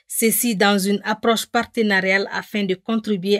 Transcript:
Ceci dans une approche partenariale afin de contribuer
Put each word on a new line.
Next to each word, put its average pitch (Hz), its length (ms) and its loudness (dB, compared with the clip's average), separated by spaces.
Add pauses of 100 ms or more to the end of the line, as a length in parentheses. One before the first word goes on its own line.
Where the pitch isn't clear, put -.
Ceci 226 480 0
dans 202 220 4
une 196 260 0
approche 214 440 -2
partenariale 196 840 0
afin 196 340 -4
de 185 100 0
contribuer 202 640 -2